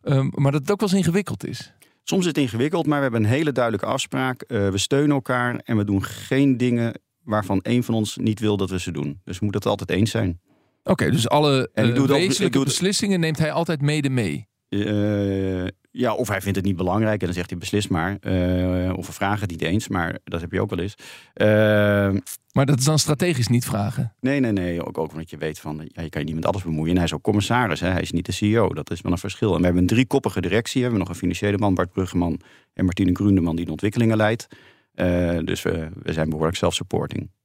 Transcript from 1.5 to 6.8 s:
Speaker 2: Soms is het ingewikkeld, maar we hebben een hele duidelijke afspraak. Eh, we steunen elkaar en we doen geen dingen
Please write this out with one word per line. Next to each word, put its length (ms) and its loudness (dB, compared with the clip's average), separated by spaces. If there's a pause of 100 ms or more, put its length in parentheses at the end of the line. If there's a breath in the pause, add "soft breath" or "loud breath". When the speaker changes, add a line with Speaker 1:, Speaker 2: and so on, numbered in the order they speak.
Speaker 2:
Soms 180 0
is 60 0
het 120 0
ingewikkeld, 480 0
maar 100 2
we 60 0
hebben 200 2
een 80 2
hele 220 2
duidelijke 340 0
afspraak. 560 -4
Eh, 260 0
we 100 -2
steunen 360 2
elkaar 500 0
en 120 0
we 80 2
doen 200 0
geen 520 2
dingen 440 0 (220)